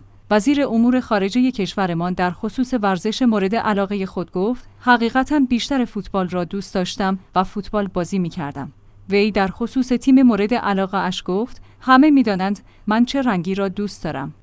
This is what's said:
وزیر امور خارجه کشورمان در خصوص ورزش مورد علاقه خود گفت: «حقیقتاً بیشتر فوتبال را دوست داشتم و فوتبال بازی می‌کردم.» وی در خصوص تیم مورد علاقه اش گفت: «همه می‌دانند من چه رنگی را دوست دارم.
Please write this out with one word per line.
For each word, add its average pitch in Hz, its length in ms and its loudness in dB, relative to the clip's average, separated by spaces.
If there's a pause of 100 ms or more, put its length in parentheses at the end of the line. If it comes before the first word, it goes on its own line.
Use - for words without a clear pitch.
(320)
وزیر 269 340 4
امور 240 340 2
خارجه 240 520 0
کشورمان 180 640 -2
در 180 180 -2
خصوص 247 500 -4
ورزش 202 400 -2
مورد 214 340 2
علاقه 202 500 -2
خود 180 260 -8
گفت: 208 380 -4 (100)
«حقیقتاً 247 600 2
بیشتر 247 460 0
فوتبال 190 440 -4
را 180 140 -2
دوست 196 300 -8
داشتم 190 460 -2 (160)
و 185 80 4
فوتبال 202 440 -4
بازی 185 320 -4
می‌کردم.» 147 520 -6 (400)
وی 202 200 2
در 190 160 0
خصوص 233 400 -4
تیم 262 340 4
مورد 214 320 4
علاقه 196 440 -2
اش 180 280 -4
گفت: 196 360 -4 (200)
«همه 269 300 6
می‌دانند 202 480 2 (280)
من 226 180 4
چه 277 160 -2
رنگی 190 340 0
را 196 120 0
دوست 196 360 -6
دارم. 147 400 -6